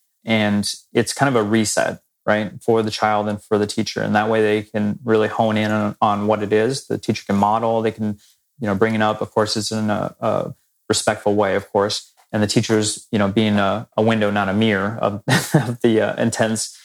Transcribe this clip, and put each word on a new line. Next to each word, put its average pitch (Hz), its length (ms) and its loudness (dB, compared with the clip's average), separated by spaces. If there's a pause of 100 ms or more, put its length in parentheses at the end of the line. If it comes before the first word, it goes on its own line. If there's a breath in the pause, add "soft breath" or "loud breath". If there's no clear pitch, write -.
(240)
And 104 480 0 (200)
it's 113 200 2
kind 135 160 2
of 135 60 0
a 110 120 4
reset, - 540 0 (240)
right, 107 280 0 (100)
for 113 200 2
the 107 100 -2
child 107 360 0
and 104 140 -6
for 104 160 0
the 104 80 2
teacher. 107 360 -6
And 104 120 -2
that 107 140 2
way 113 120 2
they 107 220 2
can 104 420 -4
really 110 240 2
hone 110 280 0
in 107 160 0
on, 104 280 -2
on 104 280 0
what 107 160 0
it 101 80 -2
is. 117 340 0
The 110 120 -4
teacher - 280 -4
can 101 100 0
model, 113 460 0
they 113 100 0
can, 104 260 -6 (420 soft breath)
you 117 60 -4
know, 101 100 0
bring 113 180 2
it 107 80 0
up. 107 180 0
Of 101 120 -6
course, 107 240 0
it's 107 160 -4
in 107 180 -2
a, 95 300 -4
a 107 340 -2 (340)
respectful - 460 -2
way, 98 220 2
of 98 160 -4
course. 101 400 -2 (180)
And 107 120 0
the 104 40 2
teacher's, 107 640 0
you 110 80 0
know, 101 100 2
being 107 300 2
a, 101 380 -2
a 110 60 2
window, 110 280 2
not 101 200 0
a - 40 0
mirror 107 460 0
of, 101 240 -2
<laughs> - 300 0
of 120 260 0
the, 110 220 4
uh, 104 200 -2
intense, 113 640 -2